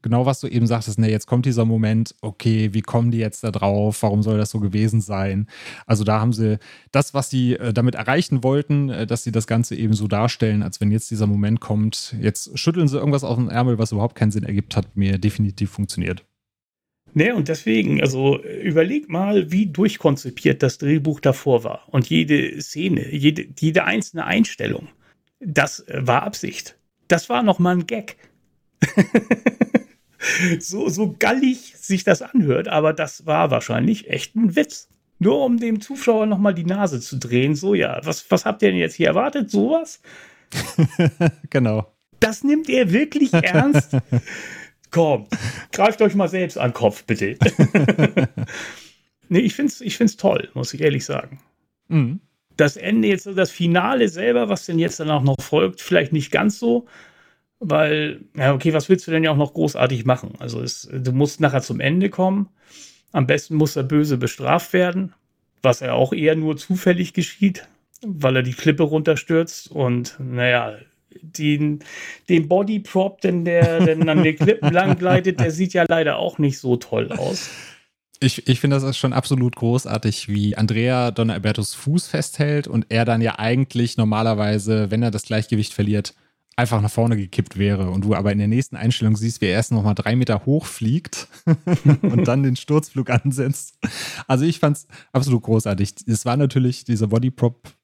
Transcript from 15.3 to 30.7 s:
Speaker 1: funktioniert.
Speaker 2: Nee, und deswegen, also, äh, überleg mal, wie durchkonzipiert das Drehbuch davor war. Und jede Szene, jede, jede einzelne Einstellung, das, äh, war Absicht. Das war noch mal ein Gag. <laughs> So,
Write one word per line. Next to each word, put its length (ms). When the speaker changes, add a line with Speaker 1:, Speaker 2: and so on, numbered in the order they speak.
Speaker 1:
funktioniert. 540
Speaker 2:
Nee, 180
und 160
deswegen, 520
also, 420
äh, 200
überleg 480
mal, 420
wie 140
durchkonzipiert 960
das 160
Drehbuch 420
davor 420
war. 280
Und 180
jede 540
Szene, 520
jede, 320
jede 240
einzelne 400
Einstellung, 640
das, 440
äh, 180
war 160
Absicht. 560
Das 200
war 140
noch 160
mal 180
ein 100
Gag. 300
<laughs> 160
So, 280